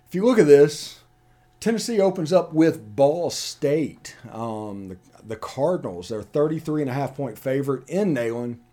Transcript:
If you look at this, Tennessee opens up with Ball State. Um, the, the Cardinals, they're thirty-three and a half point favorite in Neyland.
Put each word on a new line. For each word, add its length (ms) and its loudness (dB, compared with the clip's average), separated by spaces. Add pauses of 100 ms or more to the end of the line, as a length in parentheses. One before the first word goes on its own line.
If 80 -12
you 120 0
look 120 6
at 80 6
this, 540 4 (580)
Tennessee 420 -2
opens 340 0
up 180 2
with 420 2
Ball 360 2
State. 840 -4 (160)
Um, 580 -8
the, 100 -14 (280)
the 100 -8
Cardinals, 720 -4
they're 100 -6
thirty-three 640 -2
and 80 -2
a 40 -4
half 220 -4
point 220 -8
favorite 500 -2
in 260 0
Neyland. 440 -4 (140)